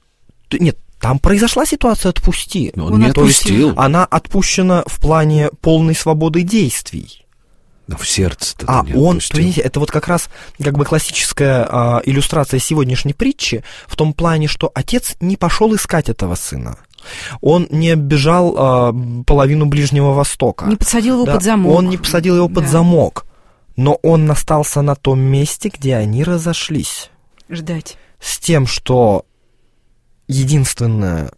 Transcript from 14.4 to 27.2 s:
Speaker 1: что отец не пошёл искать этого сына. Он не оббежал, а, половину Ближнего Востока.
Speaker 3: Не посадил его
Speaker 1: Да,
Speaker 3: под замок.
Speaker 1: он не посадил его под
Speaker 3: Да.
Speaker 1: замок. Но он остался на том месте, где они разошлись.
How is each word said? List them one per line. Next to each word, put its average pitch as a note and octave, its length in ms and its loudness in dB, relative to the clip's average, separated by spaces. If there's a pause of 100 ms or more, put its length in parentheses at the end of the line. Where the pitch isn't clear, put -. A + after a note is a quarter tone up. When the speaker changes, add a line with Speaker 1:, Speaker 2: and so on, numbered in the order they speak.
Speaker 1:
что - 260 -2
отец - 460 -4
не F#3 160 -2
пошёл G#3+ 360 0
искать F3 360 -2
этого F2 260 -4
сына. A#1+ 440 -10 (600)
Он E3+ 280 2
не E3 220 2
оббежал, D#3 680 2
а, B2 380 2 (300)
половину C#3+ 420 4
Ближнего C#3+ 460 2
Востока. - 520 -2
Speaker 3:
Не G#3 100 2
посадил A#3 420 0
его A#3+ 80 0
Speaker 1:
Да, C#3+ 100 0
Speaker 3:
под F3+ 80 0
замок. F#3+ 340 2
Speaker 1:
он F3+ 120 2
не F#3 80 -2
посадил F3 380 0
его F3 140 2
под F3 160 0
Speaker 3:
Да. C3+ 60 -2
Speaker 1:
замок. E3 540 2 (520)
Но C3 160 2 (100)
он D#3 260 4
остался D3 520 0
на C#3+ 140 0
том C3+ 240 0
месте, C#3 540 0
где C3+ 220 -2
они G#2+ 300 -2
разошлись. E3 840 -4 (400)